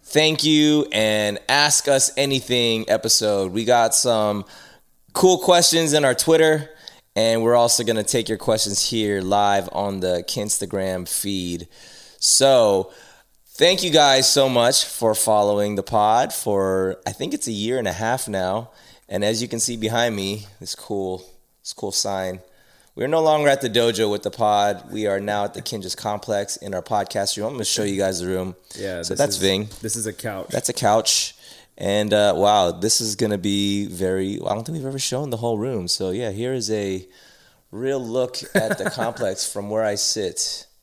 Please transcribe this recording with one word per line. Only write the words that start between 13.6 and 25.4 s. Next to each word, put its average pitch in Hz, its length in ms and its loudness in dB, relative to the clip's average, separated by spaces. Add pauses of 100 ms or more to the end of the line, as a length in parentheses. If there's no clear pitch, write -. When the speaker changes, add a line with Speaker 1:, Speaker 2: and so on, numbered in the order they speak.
Speaker 1:
you 175 60 -2
guys 139 420 6
so 135 180 4
much 123 360 4
for 110 300 0
following 104 600 2
the 98 80 -2
pod 113 500 2
for, 95 640 0 (100)
I - 40 -4
think 143 220 -6
it's 143 140 -6
a 117 60 -6
year 113 260 -2
and 107 80 -2
a 87 60 -2
half 113 340 -2
now. 98 420 -4 (380)
And 101 160 -4
as 113 180 0
you 123 60 -6
can 117 120 -6
see 120 180 -4
behind 113 380 0
me, 101 320 -6 (120)
this - 160 -12
cool, 95 480 -8 (380)
this - 120 -14
cool 98 180 -8
sign. 95 480 -4 (560)
We're 127 120 -4
no 160 140 2
longer 151 280 4
at 139 120 2
the 123 80 -4
dojo 110 420 2
with 104 120 -4
the 98 80 -4
pod. 104 600 0
We 107 140 -4
are 98 140 0
now 104 260 -2